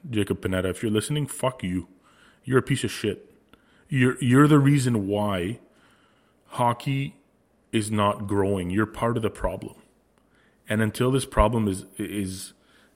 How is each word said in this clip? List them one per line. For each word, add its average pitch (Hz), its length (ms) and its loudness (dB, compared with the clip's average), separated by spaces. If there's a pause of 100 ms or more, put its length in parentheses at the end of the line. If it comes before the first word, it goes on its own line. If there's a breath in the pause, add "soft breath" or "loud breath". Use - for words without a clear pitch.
Jacob 104 320 -2
Panetta, 92 280 -2
if - 120 -6
you're 110 100 -2
listening, 135 360 -2
fuck - 360 -4
you. 90 240 -4 (560 soft breath)
You're 127 160 2
a - 40 4
piece - 200 -2
of 107 80 -4
shit. - 400 -6 (580 soft breath)
You're, 127 300 2
you're 135 280 6
the 151 100 8
reason 127 500 4
why 101 520 -2 (880 soft breath)
hockey 135 680 -2 (540)
is 107 200 -2
not 104 340 2
growing. 98 440 0
You're 104 160 2
part 117 320 -2
of 110 60 -2
the 101 60 -2
problem. - 460 -6 (920 soft breath)
And 107 140 0
until 117 300 0
this 135 140 0
problem 110 420 2
is, 95 180 -4 (120)
is, 98 560 -8 (420 soft breath)